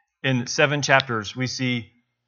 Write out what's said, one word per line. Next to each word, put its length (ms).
in 240
seven 360
chapters 520
we 120
see 440